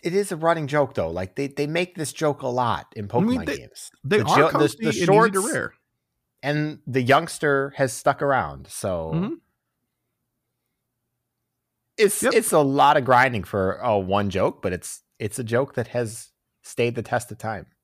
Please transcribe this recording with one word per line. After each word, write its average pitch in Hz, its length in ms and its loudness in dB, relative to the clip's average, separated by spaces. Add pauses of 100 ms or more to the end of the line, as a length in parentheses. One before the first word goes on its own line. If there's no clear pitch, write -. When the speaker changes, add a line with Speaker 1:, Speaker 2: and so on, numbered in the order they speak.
Speaker 1:
it 175 120 -4
is 202 160 -2
a 180 60 -6
running 160 320 0
joke, 143 260 0
though. 82 160 -2
Like, 90 260 -8
they, 139 120 -4
they 143 180 -4
make 170 300 -4
this 156 160 -6
joke 147 300 -2
a 135 60 -4
lot 120 460 -2
in 104 160 -10
Speaker 2:
I 117 100 2
mean, 233 200 2
Speaker 1:
Pokemon - 60 -8
Speaker 2:
they, 285 100 -4
Speaker 1:
games. - 340 -18 (140)
Speaker 2:
they 175 140 2
Speaker 1:
The - 80 0
Speaker 2:
are 156 100 4
Speaker 1:
jo-, 151 100 6
the, 151 40 2
Speaker 2:
comfy 147 260 2
Speaker 1:
the 113 120 -4
Speaker 2:
and - 60 0
easy - 60 -2
to 175 60 0
Speaker 1:
shorts 202 360 6
Speaker 2:
wear. - 320 -4 (680)
Speaker 1:
and 151 440 -2
the 131 160 0
youngster 139 720 2
has 135 180 0
stuck - 280 0
around, 131 460 -2
so 85 460 -6
Speaker 2:
Mm-hmm. 196 200 -4 (2500)
Speaker 1:
it's, 202 260 2
Speaker 2:
Yep. 254 120 2
Speaker 1:
it's 233 180 2
a 165 80 6
lot 143 380 6
of 131 80 -2
grinding 123 380 4
for, 95 400 -2
uh, 110 120 2
one 98 320 0
joke, 95 340 -2
but 92 120 -2
it's, - 280 -12 (160)
it's 110 200 -8
a 127 60 -6
joke 120 300 -2
that 117 140 -4
has 117 420 -8 (320)
stayed 120 320 -4
the 120 80 -8
test 117 300 -6
of 107 60 -18
time. 110 280 -8 (180)